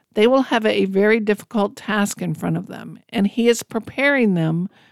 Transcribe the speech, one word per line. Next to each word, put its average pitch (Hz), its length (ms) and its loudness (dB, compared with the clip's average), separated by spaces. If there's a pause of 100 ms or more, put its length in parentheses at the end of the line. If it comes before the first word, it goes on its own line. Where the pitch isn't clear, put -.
(140)
they 220 140 4
will 262 160 4
have 233 220 0
a 208 200 2
very 202 340 2
difficult 208 560 -2
task 202 460 -4
in 165 140 -4
front 165 220 -4
of 185 100 -8
them, - 320 -16 (100)
and 196 180 0
he 233 200 -2
is 233 160 2
preparing 247 720 0
them 165 340 0 (220)